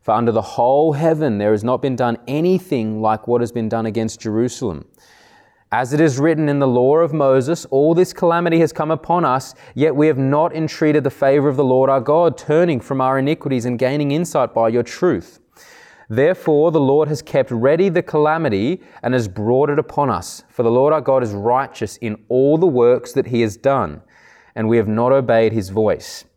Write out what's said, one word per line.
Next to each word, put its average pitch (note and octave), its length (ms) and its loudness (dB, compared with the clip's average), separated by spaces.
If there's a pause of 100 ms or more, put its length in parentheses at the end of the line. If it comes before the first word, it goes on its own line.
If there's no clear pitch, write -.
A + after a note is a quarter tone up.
For A2+ 100 -4
under A#2 200 2
the A2 100 0
whole C#3 520 2
heaven D3+ 440 0
there G#2 140 2
has G#2+ 120 0
not B2 180 -2
been C3 140 -2
done A#2+ 220 -2 (100)
anything C#3 760 -2
like A2 260 -2
what A#2+ 140 2
has A2+ 100 -4
been A2 180 -4
done A2+ 160 -2
against A2 340 -4
Jerusalem. A2 680 -4 (880)
As A#2+ 200 -2
it D3+ 80 0
is C#3+ 200 2
written D#3 280 0
in C#3+ 120 0
the C#3 80 2
law B2+ 300 2
of E3 140 2
Moses, C#3 540 0
all D3 300 2
this F3+ 180 0
calamity E3+ 460 0
has D#3 120 2
come D#3+ 200 -4
upon E3 340 -2
us, C3 300 -2 (180)
yet C#3+ 200 0
we D3+ 140 2
have C#3 120 2
not D3 360 0
entreated D3+ 480 0
the C#3 60 -2
favor C#3 400 2
of C3 80 -2
the C#3+ 80 0
Lord C3 240 4
our C3+ 100 2
God, D3+ 380 2
turning D#3+ 420 0
from C3+ 220 -4
our C3 160 0
iniquities C3+ 480 -2
and B2 140 -4
gaining C#3 320 0
insight D3+ 420 -2
by A2+ 160 2
your A#2+ 140 0
truth. - 560 -4 (680)
Therefore, D#3 640 2
the D3 80 0
Lord C#3+ 280 2
has D3+ 160 -6
kept C3 260 -2
ready D3 400 2
the E3+ 140 -2
calamity D3+ 760 0 (220)
and B2+ 140 -2
has A2+ 120 0
brought A#2+ 440 0
it C#3+ 80 0
upon C#3+ 320 -2
us. - 380 -8
For - 120 -6
the A#2 100 2
Lord C#3 220 4
our D3+ 80 0
God C3 220 0
is G#2 100 -6
righteous A#2+ 640 -4
in G#2+ 320 -8
all C#3 300 2
the F#3 80 2
works B2 460 2
that C3+ 120 0
he A#2 160 -2
has G#2+ 160 -2
done, A2+ 440 -2 (520)
and A2 160 -2
we A#2 80 4
have G#2 100 2
not A2+ 240 0
obeyed A2+ 400 2
his G2+ 180 -4
voice. G#2 540 -4 (140)